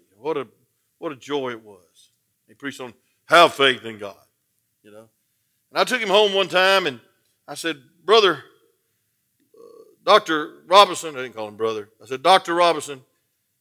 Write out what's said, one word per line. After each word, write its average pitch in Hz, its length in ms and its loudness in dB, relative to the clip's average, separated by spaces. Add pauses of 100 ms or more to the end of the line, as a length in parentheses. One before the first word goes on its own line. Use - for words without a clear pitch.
(160)
What 147 200 -8
a, 127 100 -8 (520)
what 170 120 -12
a 139 60 -14
joy 131 340 -6
it 113 120 -12
was. 95 480 -20 (360)
He 110 80 -20
preached 135 260 -14
on 123 140 -16 (320)
"Have 160 280 4
faith 127 300 0
in 110 140 -14
God," 101 180 -14 (680)
you 107 100 -20
know. 110 160 -20 (640)
And 147 100 -6
I 196 40 2
took 240 160 -2
him 214 80 -6
home 202 240 4
one 190 160 -2
time, 185 380 2
and 123 140 -6 (480)
I 143 60 -16
said, 147 280 -10 (220)
"Brother, 185 400 2 (1120)
uh, - 40 -20 (440)
Doctor 165 640 0
Robinson," 175 500 4
I 127 60 -8
didn't 117 120 -14
call 110 140 -10
him 104 80 -18
brother. 110 340 -6 (100)
I 107 60 -20
said, 131 160 -10
"Doctor 175 320 4
Robinson, 151 500 -2 (560)